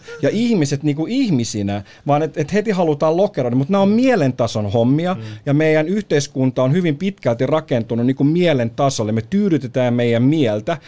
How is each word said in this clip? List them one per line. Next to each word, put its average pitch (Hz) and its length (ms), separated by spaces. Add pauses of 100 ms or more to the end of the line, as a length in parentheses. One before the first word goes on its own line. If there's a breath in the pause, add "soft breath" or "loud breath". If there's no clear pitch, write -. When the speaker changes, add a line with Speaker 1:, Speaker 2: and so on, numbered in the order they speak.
(220 loud breath)
Speaker 1:
ja - 100
ihmiset 180 500
niinku 151 260
ihmisinä, 117 720 (240 loud breath)
vaan 147 160
et, 156 160
et 151 140
heti 208 180
halutaan 160 460
lokeroida. 143 400
Mut 135 120
nää 196 120
on 196 80
mielentason 139 840
hommia, 143 420
Speaker 2:
Mm. 110 80 (240 loud breath)
Speaker 1:
ja 143 80
meidän 156 340
yhteiskunta 143 720
on 131 100
hyvin 170 240
pitkälti 135 500
rakentunut 120 600
niinku 135 180
mielentasolle. 139 880
Me 110 180
tyydytetään 131 640
meidän 120 280
mieltä 135 640